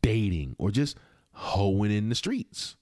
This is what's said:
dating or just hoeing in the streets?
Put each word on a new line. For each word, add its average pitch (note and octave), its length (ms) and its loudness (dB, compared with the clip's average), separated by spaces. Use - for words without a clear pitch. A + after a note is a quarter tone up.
dating F#2 580 2
or F2+ 100 0
just C#3 280 0
hoeing G2+ 600 0
in G#2 180 0
the A#2+ 60 0
streets? - 680 -6